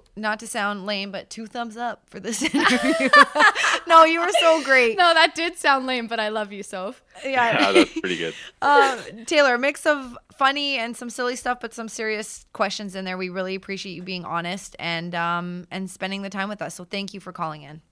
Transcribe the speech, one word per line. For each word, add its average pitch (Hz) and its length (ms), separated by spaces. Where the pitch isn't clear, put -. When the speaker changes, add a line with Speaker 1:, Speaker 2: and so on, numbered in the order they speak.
Speaker 1:
not 214 260
to 226 60
sound 202 380
lame, 196 260
but - 200
two 220 160
thumbs 233 280
up 240 320
for - 120
this 220 240
<laughs> 311 100
interview. 262 560
No, 330 160
you 320 160
were 339 100
so 320 240
great. 254 320
Speaker 2:
No, 359 160
that 330 220
did 330 240
sound 269 300
lame, 247 180
but 220 140
I 214 100
love 214 240
you, 196 80
Soph. 190 400
Speaker 1:
Yeah. 269 60
Speaker 3:
<laughs> 240 280
Yeah, 98 120
that's 330 280
pretty 180 180
good. 165 180
Speaker 1:
<laughs> - 140
Uh, 269 400
Taylor, 285 300
a 240 40
mix 285 280
of 269 280
funny 277 400
and 233 180
some 240 140
silly 247 260
stuff, 247 260
but 226 120
some 226 160
serious 214 640
questions 196 420
in 190 100
there. 185 120
We 185 120
really 185 260
appreciate 190 380
you 170 100
being 180 200
honest 170 540
and, 170 380
um, 175 560
and 190 180
spending 190 320
the 196 80
time 196 180
with 208 140
us. 160 140
So 180 80
thank 196 320
you 190 40
for 180 120
calling 156 320
in. 151 180